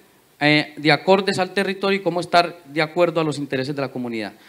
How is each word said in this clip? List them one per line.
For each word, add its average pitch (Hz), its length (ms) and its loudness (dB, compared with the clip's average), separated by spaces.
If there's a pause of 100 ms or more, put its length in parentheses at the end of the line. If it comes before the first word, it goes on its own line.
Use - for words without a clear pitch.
(400)
eh, 147 380 2
de 151 140 2
acordes 190 480 2
al 180 140 -2
territorio 196 460 -2
y 190 40 -10
cómo 175 160 -2
estar 170 460 0
de 143 160 -4
acuerdo 165 400 2
a - 20 2
los 147 140 -2
intereses 139 380 -4
de 139 60 -6
la 131 100 -4
comunidad. 117 420 -6 (160)